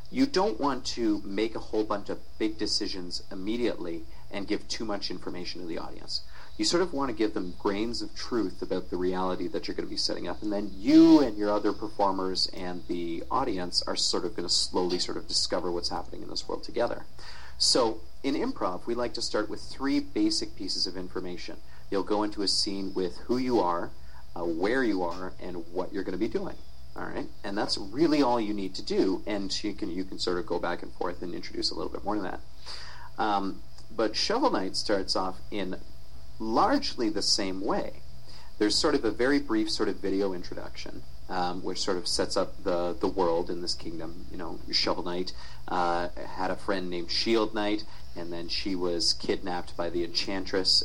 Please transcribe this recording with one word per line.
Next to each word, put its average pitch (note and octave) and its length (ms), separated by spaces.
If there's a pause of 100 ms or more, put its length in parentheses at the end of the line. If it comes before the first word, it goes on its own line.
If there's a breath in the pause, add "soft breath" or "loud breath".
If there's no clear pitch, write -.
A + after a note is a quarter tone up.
(120 loud breath)
you C3 140
don't G3 340
want B2+ 260
to G#2+ 400
make G#2+ 300
a A2 40
whole A2 240
bunch G#2 260
of F#2 100 (180)
big G#2+ 200
decisions F#2+ 760
immediately F#2+ 720 (260 loud breath)
and G2 180
give G2 200
too - 180
much G2+ 240
information F2+ 520
to F2 60
the E2 100
audience. - 440 (360 loud breath)
You G#2+ 60
sort E3+ 200
of F3 100
want C#3 160
to A2 80
give G#2+ 160
them F#2 260
grains G#2+ 420
of - 140
truth G2+ 460
about F#2 280
the F#2 60
reality F#2 540
that E2 180
you're - 80
gonna E2+ 140
be G#2 80
setting F2 300
up, F2+ 140
and G#2 120
then G2+ 200
you D#4+ 460
and A2 180
your G#2 140
other G#2 220
performers F#2+ 840
and F2+ 320
the E2+ 420
audience G2 580
are F#2+ 80
sort F#2 300
of E2+ 100
gonna F2 120
slowly F2+ 520
sort F2 180
of E2+ 100
discover F2+ 440
what's F2 180
happening F2 320
in F2 80
this - 180
world - 160
together. - 420 (520 loud breath)
So A2+ 420 (240)
in C#3 120
improv, A2+ 500
we A#2 100
like A#2+ 200
to G2+ 60
start G#2+ 280
with - 120
three C#3 380
basic G#2+ 560
pieces F#2+ 320
of F2 80
information. F2+ 600 (340 loud breath)
You'll G2 120
go G#2 200
into G#2 180
a F#2+ 60
scene G2 460
with F#2 320
who A#2+ 120
you B2+ 220
are, F2 320 (420 loud breath)
uh, E2+ 120
where G2 380
you G2 200
are, F2+ 380
and F2 320
what F2+ 200
you're F#2+ 100
gonna F#2 140
be G#2 120
doing. G3 260 (400)
All - 100
right? F2+ 220 (160)
And G2+ 140
that's - 200
really C#3+ 440
all A#2+ 180
you G#2 140
need F#2+ 220
to A2 60
do, G#2 460
and G2+ 240 (100)
you G#2 120
can, F2+ 180
you F#2 140
can F#2 140
sort F2+ 180
of E2+ 80
go E2+ 120
back F2 260
and F#2 100
forth F2+ 280
and F2 140
introduce - 340
a - 60
little E2+ 160
bit - 140
more G#2+ 100
than G2+ 160
that. - 80 (840 loud breath)
Um, G2 400 (320)
but A2 220
Shovel A#3+ 360
Knight G2 260
starts F#2+ 400
off F#2 220 (120)
in F#2 240 (640)
largely B2+ 720
the G2 120
same F#2+ 400
way. D3+ 400 (580 loud breath)
There's G#2+ 160
sort D3 200
of B2+ 100
a G#2+ 60
very B2+ 280
brief A2 320
sort G#2+ 160
of F#2+ 100
video F#2+ 360
introduction, - 680 (260)
um, F2+ 340
which F#2 180
sort F#2+ 160
of E2+ 100
sets - 280
up F#2 280
the, F2 360
the G2 80
world F2 420
in F2 120
this E2+ 120
kingdom. E2 580
You F#2 60
know, F2 220 (120)
Shovel F2+ 320
Knight, F2 280 (380 loud breath)
uh, F2 400 (260)
had F#2 160
a F2+ 60
friend F#2 320
named E2+ 200
Shield A2 440
Knight, G#2 300 (320 loud breath)
and E2+ 160
then E2+ 160
she F#2+ 280
was F2 380
kidnapped F2 640
by E2+ 140
the E2+ 160
Enchantress, F#2+ 800